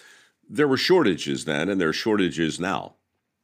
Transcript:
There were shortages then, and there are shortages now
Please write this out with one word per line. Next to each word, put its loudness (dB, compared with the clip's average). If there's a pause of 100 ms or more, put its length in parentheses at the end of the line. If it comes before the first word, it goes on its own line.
(480)
There 0
were 2
shortages 2
then, -2
and 0
there 2
are 0
shortages 0
now -6 (500)